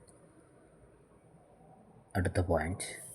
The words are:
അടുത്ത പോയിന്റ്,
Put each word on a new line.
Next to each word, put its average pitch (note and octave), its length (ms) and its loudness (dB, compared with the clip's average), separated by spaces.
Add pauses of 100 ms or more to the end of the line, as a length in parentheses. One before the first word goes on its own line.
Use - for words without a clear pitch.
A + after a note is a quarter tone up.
(2250)
അടുത്ത F2+ 260 4
പോയിന്റ്, F2 480 0 (260)